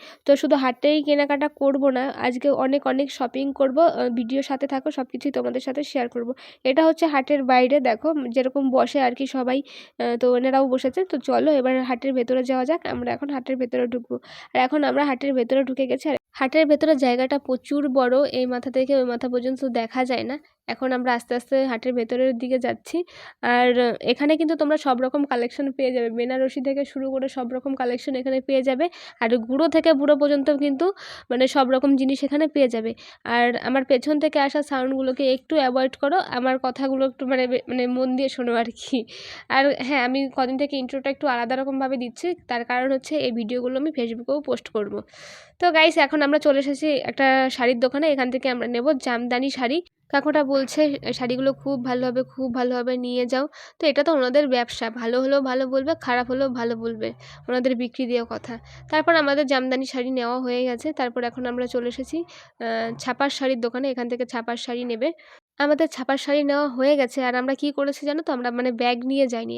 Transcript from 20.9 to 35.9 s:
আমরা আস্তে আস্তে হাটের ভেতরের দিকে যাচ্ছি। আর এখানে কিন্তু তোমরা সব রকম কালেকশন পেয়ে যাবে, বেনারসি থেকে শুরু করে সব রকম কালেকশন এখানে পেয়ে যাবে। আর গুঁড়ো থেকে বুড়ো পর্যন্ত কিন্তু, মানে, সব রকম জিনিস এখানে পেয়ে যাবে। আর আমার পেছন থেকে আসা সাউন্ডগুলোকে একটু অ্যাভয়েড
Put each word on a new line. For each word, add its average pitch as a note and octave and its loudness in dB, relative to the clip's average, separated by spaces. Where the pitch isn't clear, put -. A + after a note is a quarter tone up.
আমরা B3 0
আস্তে A#3+ -4
আস্তে B3 -2
হাটের B3 -4
ভেতরের B3 0
দিকে B3+ -2
যাচ্ছি। A#3+ -4
আর B3 4
এখানে D4 2
কিন্তু D#4+ 0
তোমরা D4+ 0
সব C#4 0
রকম C4 0
কালেকশন B3 -2
পেয়ে C4 0
যাবে, A#3 0
বেনারসি C4 -2
থেকে C#4 -2
শুরু C4+ -8
করে C4 -2
সব C4 -6
রকম B3+ -6
কালেকশন B3+ -4
এখানে C4 -2
পেয়ে C4+ 0
যাবে। C4 0
আর A#3 2
গুঁড়ো B3+ 0
থেকে D#4+ 4
বুড়ো C#4+ 6
পর্যন্ত C#4+ 2
কিন্তু, C#4+ 0
মানে, B3 2
সব C4+ 4
রকম C4 4
জিনিস C4 2
এখানে D4 2
পেয়ে C#4 4
যাবে। A3+ -4
আর A#3+ 2
আমার C4 0
পেছন C4+ 2
থেকে D4+ 2
আসা C#4+ 0
সাউন্ডগুলোকে C4 -2
একটু C4 -4
অ্যাভয়েড C4 2